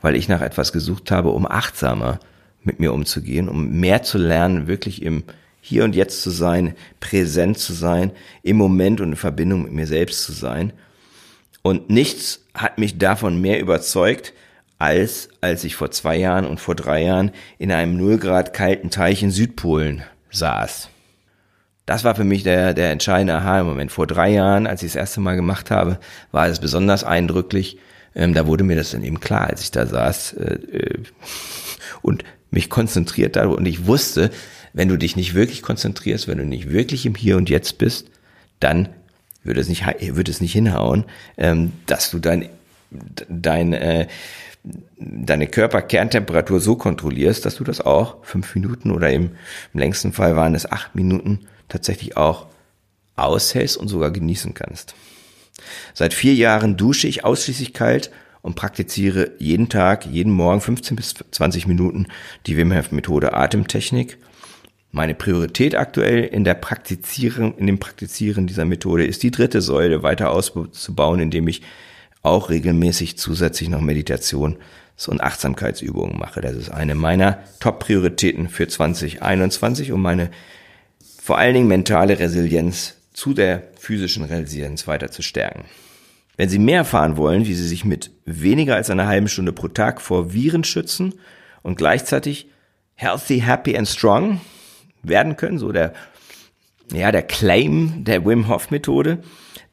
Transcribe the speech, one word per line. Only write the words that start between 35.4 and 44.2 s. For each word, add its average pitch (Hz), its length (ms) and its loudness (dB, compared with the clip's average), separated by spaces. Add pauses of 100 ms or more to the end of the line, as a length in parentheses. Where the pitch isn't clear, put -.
konzentrierst, 110 680 -4
wenn - 80 -2
du 69 80 -4
nicht 73 260 -6
wirklich 123 340 -2
im 110 100 -2
Hier 98 200 4
und 90 140 2
Jetzt - 300 0
bist, - 280 0 (540)
dann - 280 2 (520)
würde 58 200 -2
es - 80 -2
nicht, 85 160 -2
würde - 460 -2
es - 100 -4
nicht 85 100 -2
hinhauen, 90 540 2 (320)
ähm, 82 340 2 (140)
dass - 260 -2
du 85 80 -4
dein, 82 300 0 (800)
dein, 85 420 0
äh, 82 360 0 (880)